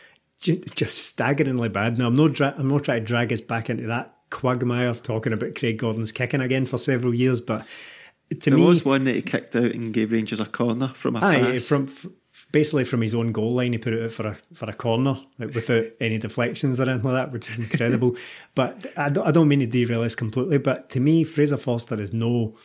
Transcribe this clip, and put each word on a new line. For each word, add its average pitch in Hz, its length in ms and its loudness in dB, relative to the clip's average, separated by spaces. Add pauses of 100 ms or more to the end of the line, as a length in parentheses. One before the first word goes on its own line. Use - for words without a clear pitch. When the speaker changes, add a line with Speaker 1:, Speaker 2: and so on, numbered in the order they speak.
(400)
Speaker 1:
ju-, - 200 0 (140)
just - 320 0
staggeringly 127 600 0
bad. 107 300 0
Now, 123 100 2
I'm 120 80 4
not 151 160 6
dra-, 147 260 0
I'm 135 100 0
not 143 140 2
trying 120 200 0
to 107 40 -8
drag 120 260 0
us 113 80 -2
back 113 300 -6
into 120 160 -4
that 117 260 -6 (180)
quagmire 123 640 0
talking 113 380 -4
about 110 220 -4
Craig 117 240 -2
Gordon's 113 320 -2
kicking 127 300 -2
again 131 260 0
for 127 120 -4
several 123 360 0
years, 123 260 2
but 110 240 -4 (760)
to 143 100 2
Speaker 2:
There 139 80 6
Speaker 1:
me 170 80 8
Speaker 2:
was 175 180 6
one 135 200 2
that 127 100 2
he - 80 0
kicked - 320 -6
out 120 180 2
and 113 220 -6
gave 110 160 2
Rangers 110 300 0
a 104 60 -2
corner 123 420 -2
from - 260 -4
a 110 60 -4
Speaker 1:
Aye, 127 320 4
Speaker 2:
pass. 123 140 -4
Speaker 1:
from, 139 180 2
f-, - 220 -12 (460)
basically 151 320 2
from 120 160 0
his 110 120 0
own 117 200 0
goal 110 180 -2
line, 123 220 0
he 113 60 -2
put 117 140 -4
it 113 120 -2
out 113 80 -6
for 107 160 -6
a, 98 60 -6 (200)
for 104 160 -10
a - 20 -10
corner, 127 460 0 (220)
like, 113 120 -8
without 113 400 0
<laughs> - 80 -20
any 110 160 0
deflections 120 640 -2
or 135 100 0
anything 131 220 -2
like 131 160 0
that, 139 60 -12
which 113 180 -10
is 113 80 -8
incredible. 120 580 0 (180)
Speaker 2:
<laughs> - 200 -20
Speaker 1:
But 131 320 -2 (100)
I 147 140 -2
don't, 202 160 0
I 165 60 6
don't 160 160 6
mean 143 120 4
to 123 60 2
derail 117 360 2
this 117 120 -2
completely, 127 440 0
but 127 320 -2
to 131 100 -2
me, 156 240 4
Fraser 147 320 2
Foster 117 440 -4
is 98 120 -6
no, 117 520 0